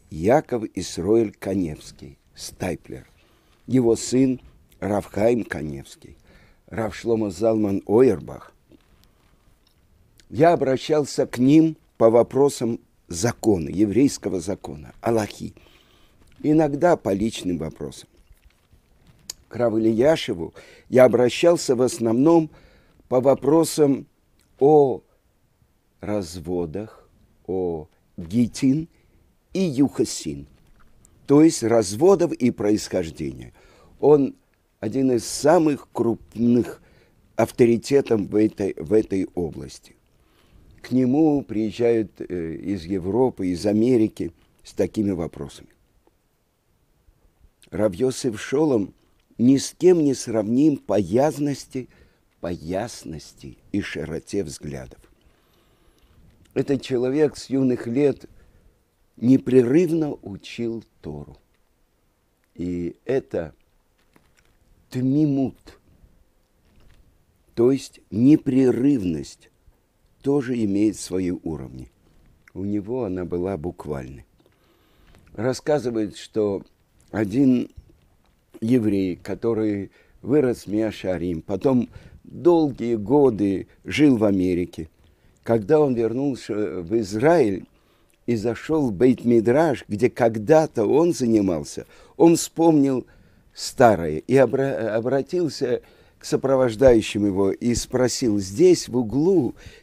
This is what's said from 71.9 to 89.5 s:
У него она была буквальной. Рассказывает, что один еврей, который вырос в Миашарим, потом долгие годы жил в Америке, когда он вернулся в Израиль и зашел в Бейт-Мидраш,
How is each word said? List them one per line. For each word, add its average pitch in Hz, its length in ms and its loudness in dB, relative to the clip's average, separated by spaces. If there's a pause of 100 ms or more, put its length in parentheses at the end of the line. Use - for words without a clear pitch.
У 92 100 -10
него 104 400 -6
она 92 200 -6
была 87 340 -6
буквальной. 69 640 -12 (1080)
Рассказывает, 117 840 -4
что 104 460 -4 (480)
один 120 600 0 (880)
еврей, 104 560 0
который 104 720 -4 (320)
вырос 127 440 0
в 95 60 -8
Миашарим, 92 720 -4
потом 120 480 -2 (340)
долгие 127 720 0
годы 104 720 0 (160)
жил 131 320 2
в 107 80 2
Америке, 90 640 -2 (540)
когда 117 360 0
он 143 160 2
вернулся 117 600 -4 (260)
в 90 200 -4
Израиль 110 640 0 (580)
и 120 100 -2
зашел 120 540 -2
в 107 60 -4
Бейт-Мидраш, 120 920 2